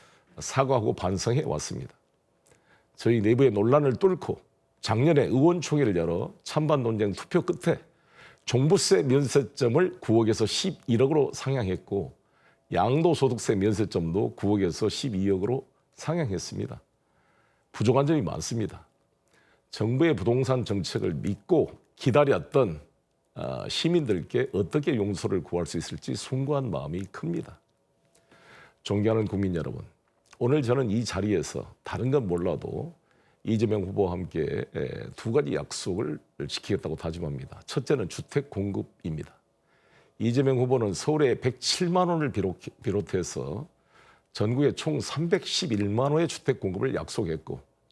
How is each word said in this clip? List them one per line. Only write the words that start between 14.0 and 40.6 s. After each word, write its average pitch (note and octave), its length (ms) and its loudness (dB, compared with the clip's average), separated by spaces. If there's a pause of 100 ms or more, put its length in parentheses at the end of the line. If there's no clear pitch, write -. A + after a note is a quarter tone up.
구억에서 G2+ 520 0
십이억으로 G2 800 -2 (280)
상향했습니다. A2 840 -4 (920)
부족한 B2+ 320 4
점이 D#3 160 2
많습니다. F2+ 640 -6 (840)
정부의 C3 440 2
부동산 B2 480 2
정책을 G2+ 520 -2
믿고 G2+ 600 0 (200)
기다렸던, A#2 800 2 (560)
아, B1+ 340 -8
시민들께 C3 840 0
어떻게 C#3 420 0
용서를 G2+ 480 -2
구할 F2 220 -4
수 - 120 -8
있을지 - 380 -6
숭고한 C3+ 560 -4
마음이 D2+ 400 -6
큽니다. - 480 -8 (1200)
존경하는 G#2 440 2
국민 G2 260 -2
여러분, D2 300 -6 (560)
오늘 C3+ 220 2
저는 B2 300 0
이 A#2 120 0
자리에서 F#2+ 800 -2
다른 G#2+ 260 -4
건 C3+ 160 2
몰라도 F2+ 680 -4 (500)
이재명 G#2+ 400 0
후보와 F#2+ 300 0
함께, E2 600 -4
에, B1+ 440 -6
두 A2+ 160 -4
가지 C#3 220 0
약속을 D2+ 640 -4 (280)
지키겠다고 - 480 -4
다짐합니다. D#2 720 -8
첫째는 B2+ 420 -2
주택 - 420 -6
공급입니다. G2 880 -6 (880)
이재명 B2+ 380 2
후보는 B2 340 2